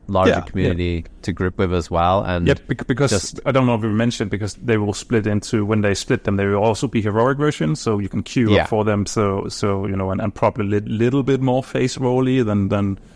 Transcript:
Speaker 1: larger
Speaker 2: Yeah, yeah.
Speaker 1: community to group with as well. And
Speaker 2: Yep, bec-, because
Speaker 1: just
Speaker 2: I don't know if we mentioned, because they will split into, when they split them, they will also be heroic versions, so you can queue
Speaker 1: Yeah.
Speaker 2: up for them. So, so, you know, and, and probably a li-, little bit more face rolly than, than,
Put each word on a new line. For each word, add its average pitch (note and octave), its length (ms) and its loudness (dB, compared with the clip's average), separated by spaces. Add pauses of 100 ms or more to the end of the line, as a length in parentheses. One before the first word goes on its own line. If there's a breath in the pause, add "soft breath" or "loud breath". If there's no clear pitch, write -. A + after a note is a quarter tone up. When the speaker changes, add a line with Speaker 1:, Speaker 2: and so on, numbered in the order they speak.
Speaker 1:
larger F#2 240 4
Speaker 2:
Yeah, - 60 2
yeah. - 60 -6
Speaker 1:
community F2 600 -2 (180)
to G2 100 -4
group F#2 260 -2
with F#2 160 0
as E2+ 160 -2
well. F2 320 2
And F2 240 -2
Speaker 2:
Yep, - 220 2
bec-, - 180 -6
because C3+ 240 0
Speaker 1:
just - 360 -2
Speaker 2:
I C#3+ 60 2
don't C3 140 4
know A#2+ 80 2
if A2 60 -2
we A2+ 80 -2
mentioned, A2 420 0
because G2+ 240 -6
they A#2+ 220 0
will G#2 160 0
split A2 340 -2
into, G#2 380 0
when G#2+ 160 2
they G2+ 140 2
split - 300 -2
them, G2+ 120 0
they G2 100 0
will G2+ 160 2
also A2+ 240 0
be A#2 160 0
heroic A2+ 360 2
versions, D3+ 420 -2
so G#2+ 180 0
you G2 100 -4
can F#2+ 140 -4
queue A#2 300 0
Speaker 1:
Yeah. F2+ 120 6
Speaker 2:
up - 40 -6
for G#2+ 160 0
them. G#2 220 0
So, G2+ 420 0
so, G2 380 -2
you G2 100 -4
know, F#2+ 140 -2
and, F#2+ 100 -4
and G#2 140 -4
probably A2 320 0
a G#2 140 0
li-, A2 80 -8
little B2 340 2
bit C3 180 2
more B2+ 240 0
face B2+ 340 -2
rolly B2+ 440 2
than, G#2 260 2
than, G2+ 300 0 (180 loud breath)